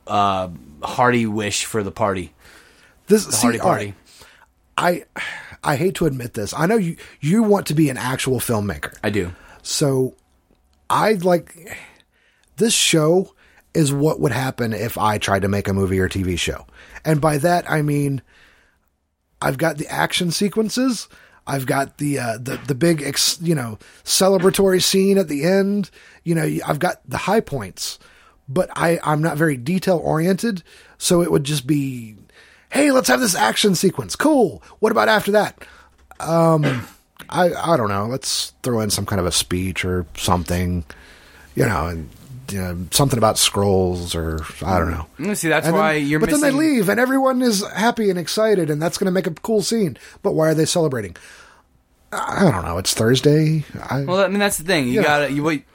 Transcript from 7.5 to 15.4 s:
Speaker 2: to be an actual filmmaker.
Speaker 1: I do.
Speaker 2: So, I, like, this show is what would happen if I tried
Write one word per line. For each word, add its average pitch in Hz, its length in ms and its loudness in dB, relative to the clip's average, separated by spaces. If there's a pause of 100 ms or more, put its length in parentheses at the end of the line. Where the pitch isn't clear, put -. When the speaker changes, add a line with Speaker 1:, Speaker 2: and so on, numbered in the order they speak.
Speaker 2:
to 156 80 -2
be 151 140 4
an 127 80 -6
actual 127 420 -2
filmmaker. 104 640 -4
Speaker 1:
I 107 80 -2
do. 90 220 -2 (280)
Speaker 2:
So, 131 540 -2 (720)
I, 175 240 2
like, 180 640 -2 (800)
this 220 160 2
show 170 600 2 (420)
is 143 180 2
what 147 260 0
would 147 120 0
happen 123 420 -4
if 107 240 -6
I 104 220 0
tried 98 240 0